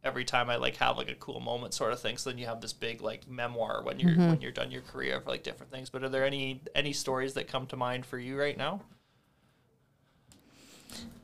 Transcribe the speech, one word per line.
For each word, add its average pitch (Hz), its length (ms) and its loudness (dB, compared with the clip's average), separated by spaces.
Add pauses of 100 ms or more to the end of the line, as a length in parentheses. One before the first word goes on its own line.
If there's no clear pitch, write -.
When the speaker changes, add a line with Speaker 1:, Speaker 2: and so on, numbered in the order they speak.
Speaker 1:
every 127 200 0
time 120 240 4
I, 120 80 4
like, 127 200 2
have, 123 200 4
like, 123 140 -4
a 120 60 -4
cool - 240 -8
moment 120 340 -4
sort 117 180 2
of 123 80 -2
thing." - 180 -4
So - 120 -4
then 123 80 -8
you 123 80 -6
have 117 140 -6
this 110 120 -8
big, 117 300 -6
like, 113 260 -4
memoir 117 540 -2
when - 160 -2
you're, 175 140 8
Speaker 2:
Mm-hmm. 170 180 8
Speaker 1:
when 160 100 6
you're 123 120 -6
done 123 180 -2
your 127 120 -8
career 65 340 -2
of, 92 100 -4
like, - 160 -2
different 131 300 -8
things. 131 180 -10
But 131 140 -6
are 131 40 0
there 131 180 2
any, 135 340 -2 (140)
any 143 180 2
stories 135 420 0
that - 140 -2
come 127 200 -4
to - 80 -8
mind 127 300 -2
for 127 120 -6
you 127 200 -4
right 143 180 2
now? 165 240 -2 (2500)